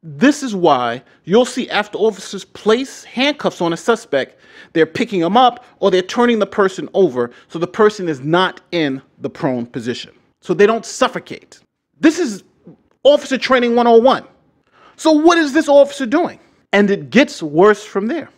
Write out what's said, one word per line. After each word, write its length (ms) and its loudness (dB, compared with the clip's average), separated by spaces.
This 400 -4
is 120 -10
why 480 -2
you'll 200 0
see 240 -8
after 300 -6
officers 460 -6
place 600 -6
handcuffs 560 -4
on 140 -2
a 20 -8
suspect, 640 -4
they're 140 2
picking 340 -4
him 160 0
up 280 2
or 120 0
they're 100 2
turning 380 0
the 80 0
person 480 -2
over 360 0
so 100 -12
the 80 -4
person 420 0
is 120 -6
not 400 -2
in 300 -4
the 100 -10
prone 380 -6
position, 460 -10
so 140 -4
they 120 4
don't 200 -2
suffocate. 720 -8
This 200 2
is 260 -6
officer 340 2
training 380 0
one 120 2
oh 120 6
one. 260 2
So 160 2
what 240 6
is 160 0
this 160 0
officer 380 4
doing? 320 -2
And 180 4
it 200 -4
gets 320 2
worse 420 2
from 220 -6
there. 300 -8